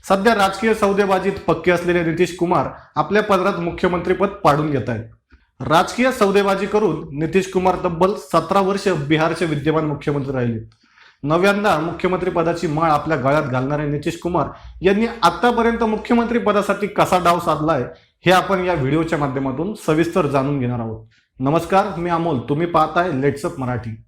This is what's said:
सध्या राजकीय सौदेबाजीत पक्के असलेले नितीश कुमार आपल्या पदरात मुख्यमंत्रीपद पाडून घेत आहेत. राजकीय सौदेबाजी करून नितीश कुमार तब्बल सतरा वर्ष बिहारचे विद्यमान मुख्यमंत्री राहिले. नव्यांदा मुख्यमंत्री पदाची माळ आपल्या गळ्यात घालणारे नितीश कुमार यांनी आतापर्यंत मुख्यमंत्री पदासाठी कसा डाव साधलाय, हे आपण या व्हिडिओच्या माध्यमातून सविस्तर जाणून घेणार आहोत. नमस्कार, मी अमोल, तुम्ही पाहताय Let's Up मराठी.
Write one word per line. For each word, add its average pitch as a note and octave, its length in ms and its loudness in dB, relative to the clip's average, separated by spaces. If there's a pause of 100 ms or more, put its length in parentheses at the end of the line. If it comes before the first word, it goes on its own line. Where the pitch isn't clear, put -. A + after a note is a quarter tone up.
सध्या G3 260 4
राजकीय G3+ 380 2
सौदेबाजीत G3 600 2 (140)
पक्के E3 240 2
असलेले F3 320 0
नितीश E3 360 0
कुमार E3+ 280 0 (280)
आपल्या F#3+ 280 2
पदरात F#3+ 360 2
मुख्यमंत्रीपद F3 680 0
पाडून D3+ 440 2
घेत B2 180 -2
आहेत. G#2+ 140 -6 (580)
राजकीय F#3 500 2
सौदेबाजी G3 540 2
करून D#3+ 540 -2
नितीश F#3 320 0
कुमार F3+ 240 2 (100)
तब्बल F3+ 280 2
सतरा F#3+ 480 0
वर्ष F#3+ 260 0
बिहारचे D#3+ 580 0
विद्यमान D#3 400 0
मुख्यमंत्री C#3+ 480 -4
राहिले. A#2+ 260 -2 (640)
नव्यांदा F#3 560 2
मुख्यमंत्री F3+ 500 -2
पदाची E3+ 380 -2
माळ D#3 220 0
आपल्या D#3 280 0
गळ्यात C#3 260 2
घालणारे C#3 440 -2
नितीश D3 360 -4
कुमार E3+ 240 0 (340)
यांनी G3 240 2 (160)
आतापर्यंत A3+ 640 2
मुख्यमंत्री A#3 560 0
पदासाठी G3+ 480 0
कसा F3+ 320 2
डाव F3 200 2
साधलाय, D#3 440 0 (420)
हे F3 60 6
आपण F3+ 340 2
या F3+ 80 0
व्हिडिओच्या D#3 440 0
माध्यमातून C3+ 560 -4 (120)
सविस्तर E3 420 2
जाणून C#3 320 0
घेणार B2 200 -2
आहोत. A2+ 260 -8 (340)
नमस्कार, E3 600 0
मी F3 100 -4
अमोल, E3 300 0
तुम्ही D3 280 -2
पाहताय E3+ 420 0
Let's C#3+ 360 -2
Up E3+ 120 -6
मराठी. A#2+ 380 -6 (120)